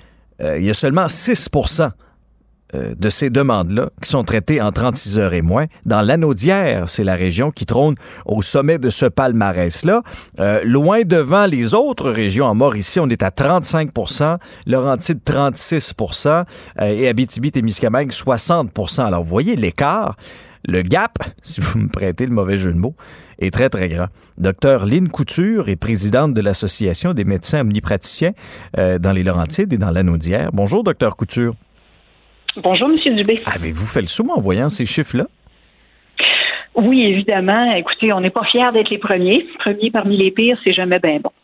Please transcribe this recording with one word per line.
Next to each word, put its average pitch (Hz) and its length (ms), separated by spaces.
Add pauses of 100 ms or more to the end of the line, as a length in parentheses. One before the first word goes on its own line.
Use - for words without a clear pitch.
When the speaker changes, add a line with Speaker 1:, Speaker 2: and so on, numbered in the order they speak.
(420)
Speaker 1:
euh, 78 160
il 87 60
y 104 60
a 107 40
seulement 160 340
six - 400
pour 143 200
cent, 147 220 (840)
euh, 58 240
de 101 100
ces 131 220
demandes-là 117 600 (120)
qui - 60
sont 131 160
traitées 123 360
en 107 120
trente-six 110 480
heures 90 140
et 85 80
moins. 110 240 (200)
Dans 107 160
l'Anaudière, 139 880
c'est - 160
la 92 100
région 92 380
qui - 140
trône 143 280 (320)
au 107 160
sommet 147 360
de 127 120
ce - 160
palmarès-là. 113 960 (380)
Euh, 101 240
loin 151 400
devant 170 420
les 123 280
autres 247 360
régions, 110 360
en 107 100
Mauricie, 120 420
on 151 100
est 117 140
à 95 80
trente-cinq 156 600
pour - 160
cent, 160 300 (280)
Laurentides, 131 580
trente-six 139 680
pour - 220
cent, 160 280 (380)
euh, 104 60
et 107 220
Abitibi-Témiscamingue, 123 1000
soixante 131 640
pour 98 180
cent. 135 160
Alors, 87 160
vous 82 60
voyez 147 260
l'écart, 143 600 (500)
le 92 160
gap, 165 300 (140)
<laughs> - 160
si - 180
vous - 180
me 101 100
prêtez 95 380
le 123 60
mauvais 101 240
jeu 92 160
de 85 60
mots, 123 160 (440)
est 90 160
très, 123 140
très 92 200
grand. 87 180 (320)
Docteur 98 480
Lynn 165 240
Couture 180 580
est 95 80
présidente 113 580
de 107 60
l'Association 101 720
des 107 120
médecins 98 360
omnipraticiens, 107 720 (460)
euh, 92 200
dans 95 140
les 92 100
Laurentides 90 500
et 113 60
dans 92 140
l'Anaudière. 87 600
Bonjour, 101 300
docteur 139 340
Couture. 117 360 (1120)
Speaker 2:
Bonjour, 190 260
Monsieur 311 280
Dubé. 214 300
Speaker 1:
Avez-vous 82 380
fait 113 160
le 92 60
saut 240 240
en 330 100
voyant 101 280
ces 143 160
chiffres-là ? 135 400 (1500)
Speaker 2:
Oui, 240 280
évidemment. 196 720
Écoutez, 196 380
on 185 80
n'est 185 100
pas 226 140
fiers 247 280
d'être 220 180
les 208 80
premiers. 185 460 (140)
Premiers 208 320
parmi 202 260
les 190 140
pires, 233 320
c'est 185 100
jamais 180 280
bien 156 180
bon. - 140 (120)